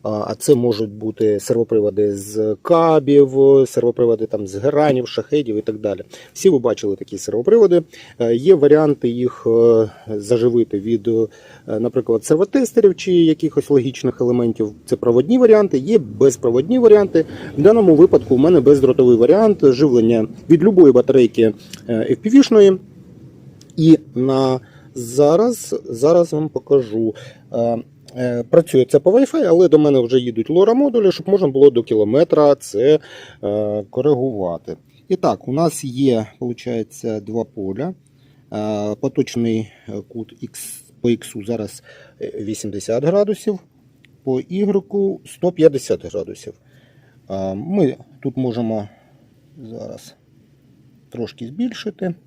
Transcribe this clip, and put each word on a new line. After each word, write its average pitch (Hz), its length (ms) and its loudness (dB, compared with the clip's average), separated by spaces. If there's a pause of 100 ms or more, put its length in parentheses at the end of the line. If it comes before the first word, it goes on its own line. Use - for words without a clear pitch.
А, 104 240 -6
а 110 80 -8
це - 200 0
можуть 113 360 -2
бути 107 500 -4
сервоприводи 104 760 -2
з 104 460 -6
кабів, 143 720 2 (340)
сервоприводи 117 600 -2
там 104 200 -8
з 95 80 -14
геранів, 135 540 -2
шахедів 117 480 -4
і 107 40 -2
так 107 180 -8
далі. 101 240 -6 (300)
Всі - 180 2
ви 143 80 2
бачили 107 380 -2
такі - 220 -14
сервоприводи. 175 640 2 (360)
Е, 117 160 0
є 151 200 4
варіанти 147 540 2
їх, 123 380 -6
е, 113 440 2 (180)
заживити 110 720 -2
від, 110 280 -4
е, 113 200 -2 (520)
наприклад, 117 440 -2
сервотестерів 202 720 2
чи - 160 -4
якихось 156 580 0
логічних 131 500 -2
елементів. 120 520 -2 (140)
Це - 100 -2
проводні 131 420 0
варіанти, 214 400 4
є 190 200 0
безпроводні 131 800 0
варіанти. 208 460 2 (340)
В 143 40 -2
даному 202 320 6
випадку 147 400 4
у 123 40 2
мене 160 220 4
бездротовий 127 560 4
варіант 185 460 4
живлення 120 680 2 (220)
від 160 120 6
любої 180 300 6
батарейки, 120 640 4 (340)
е, 120 60 -4 (160)
F 127 160 -2
P 220 80 -2
V-шної. 208 440 6 (1000)
І 160 220 6 (160)
на 131 460 -2 (340)
зараз, 147 920 -2
зараз 160 480 0
вам 156 160 -6
покажу. 113 640 -2 (380)
Е, 117 260 -4 (380)
е, 123 260 -6
працює 143 420 2
це 143 140 0
по 175 120 2
Wi-Fi, 269 360 0
але 170 220 4
до 151 100 4
мене 143 220 2
вже 120 180 0
їдуть 117 320 -4
лора 196 240 2
модулі, 233 380 0
щоб 165 160 -10
можна 190 200 0
було 135 220 4
до 117 120 -2
кілометра 139 720 0
це, 139 440 -2 (460)
е, 104 460 -6
коригувати. 120 840 -6 (320)
І 185 80 -4
так, 139 320 -6
у 127 40 -8
нас 156 320 -4
є, 123 420 -2 (120)
получається, 117 840 -10
два 110 240 -8
поля. 110 500 -10 (580)
Е, 107 420 -6
поточний, 117 760 -4 (160)
е, 107 40 -16 (160)
кут - 360 -16
X, - 380 -20 (180)
по 120 100 -2
іксу 113 340 -8
зараз, 107 380 -10 (380)
е, - 200 -12
вісімдесят 107 640 -8
градусів, 202 540 -2 (640)
по 131 160 -4
ігреку 196 840 -4
сто - 260 -6
п'ятдесят 143 520 0
градусів. 92 500 -12 (760)
Е, 95 240 -8
ми 156 420 -4 (260)
тут 131 140 -8
можемо 113 520 -6 (760)
зараз 110 520 -18 (960)
трошки 117 360 -12
збільшити 190 680 -10 (120)